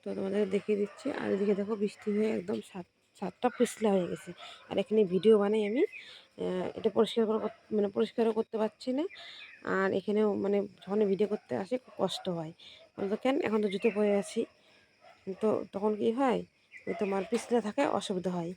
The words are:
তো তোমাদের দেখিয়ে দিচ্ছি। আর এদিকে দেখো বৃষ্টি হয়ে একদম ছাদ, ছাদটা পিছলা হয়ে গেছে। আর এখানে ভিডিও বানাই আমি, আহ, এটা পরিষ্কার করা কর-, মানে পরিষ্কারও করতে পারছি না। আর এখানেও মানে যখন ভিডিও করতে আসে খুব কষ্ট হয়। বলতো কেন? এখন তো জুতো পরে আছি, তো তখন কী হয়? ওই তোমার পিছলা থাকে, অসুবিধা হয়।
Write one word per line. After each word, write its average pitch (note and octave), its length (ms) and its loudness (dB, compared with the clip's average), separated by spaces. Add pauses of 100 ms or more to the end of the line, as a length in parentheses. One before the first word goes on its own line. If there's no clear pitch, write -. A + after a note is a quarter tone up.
তো - 80 -6
তোমাদের G3 360 0
দেখিয়ে G3+ 280 0
দিচ্ছি। G3+ 340 -4
আর A3+ 200 -4
এদিকে G3+ 240 2
দেখো G3+ 200 -2
বৃষ্টি G3+ 360 -4
হয়ে G#3+ 200 2
একদম G#3+ 300 -2
ছাদ, - 240 -12 (280)
ছাদটা - 360 -4
পিছলা A3 420 2
হয়ে F#3 160 2
গেছে। F3 240 -8 (340)
আর G3 120 -4
এখানে G#3+ 280 4
ভিডিও F#3 320 6
বানাই G#3 280 2
আমি, A#3 180 2
আহ, - 920 -6
এটা F#3 160 0
পরিষ্কার A3+ 340 2
করা A3 160 0
কর-, - 180 -6 (120)
মানে G#3 180 2
পরিষ্কারও A3+ 440 0
করতে A3+ 240 -4
পারছি G#3+ 340 -4
না। C4+ 120 0 (680)
আর F#3+ 240 2
এখানেও G#3 420 2
মানে G3+ 220 2 (200)
যখন G3+ 280 -2
ভিডিও G3 220 2
করতে G#3+ 280 -6
আসে G#3+ 220 -4
খুব - 200 -10
কষ্ট - 320 -2
হয়। E3 220 -4 (400)
বলতো G3+ 260 -4
কেন? C4 260 0
এখন A3 180 2
তো G#3 80 0
জুতো G3+ 220 0
পরে G#3 240 2
আছি, G3+ 260 -2 (920)
তো G#3+ 120 -2 (240)
তখন G3+ 240 0
কী A3 160 0
হয়? A#3+ 280 2 (440)
ওই G3 120 -4
তোমার G3 300 0
পিছলা A#3 360 0
থাকে, G#3 280 -2
অসুবিধা F#3 420 -2
হয়। F3 260 -4